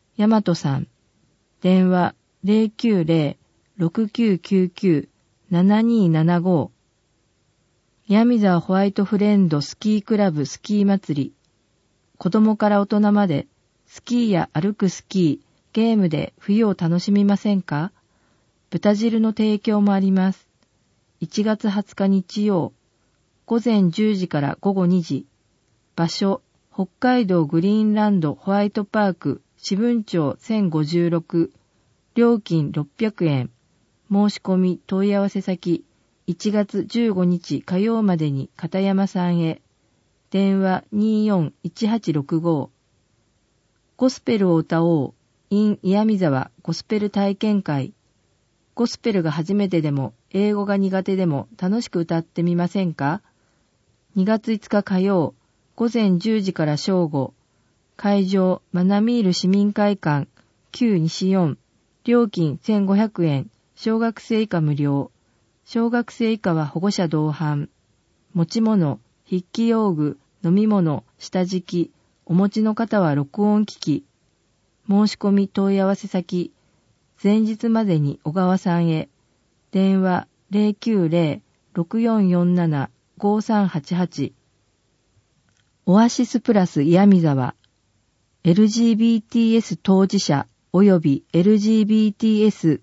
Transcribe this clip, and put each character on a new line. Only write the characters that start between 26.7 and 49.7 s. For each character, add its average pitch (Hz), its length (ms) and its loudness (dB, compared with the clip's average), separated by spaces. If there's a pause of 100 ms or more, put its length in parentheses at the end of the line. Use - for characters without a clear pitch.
北 190 140 -6 (120)
海 247 280 2
道 175 180 2
グ 165 160 0
リ 185 80 0
ー 214 160 2
ン 214 80 2
ラ 214 160 2
ン 196 120 2
ド 151 140 -2
ホ - 180 -6
ワ 202 100 2
イ 202 80 -2
ト 214 140 -6
パ 208 240 0
ー 180 60 -2
ク、 - 280 -6 (140)
四 - 200 -6
分 233 280 0
町 160 340 -2
千 208 320 -2
五 156 140 -2
十 170 260 0
六。 165 420 -2 (640)
料 233 260 2
金 156 320 -2
六 147 160 -6 (100)
百 208 280 -4
円。 131 240 -2 (600)
申 202 200 2
し - 120 -12
込 190 140 -2
み、 185 300 0
問 196 220 -2
い 202 60 0
合 196 80 0
わ 202 60 -2
せ 196 140 -6
先、 180 420 -4 (420)
一 202 260 -4
月 202 320 -2
十 226 280 -2
五 185 120 0
日 175 380 -2
火 180 160 -4
曜 226 240 0
ま 190 140 2
で 156 140 -2
に 135 260 -6
片 190 240 -6
山 196 260 0
さ 180 200 -4
ん 175 140 0
へ。 160 200 -4 (720)
電 196 300 0
話 190 300 -2
二 214 360 0
四 180 260 0 (100)
一 190 240 -6
八 208 260 -2
六 151 280 -2
五。 160 300 -2 (1300)
ゴ 262 120 2
ス - 120 -4
ペ 233 180 -2
ル 190 120 4
を 170 60 4
歌 165 260 0
お 165 260 2
う。 - 60 -16 (360)
in 208 320 0
岩 196 220 0
見 220 140 0
沢 139 320 -2 (120)
ゴ 165 100 -6
ス - 120 -8
ペ 214 140 -4
ル 202 120 -4
体 202 260 -2
験 208 260 0
会。 143 300 -4 (800)
ゴ 233 120 -2
ス - 120 -8
ペ 233 140 -4
ル 190 100 0
が 160 80 -2
初 165 240 -4
め 202 140 0
て 180 140 0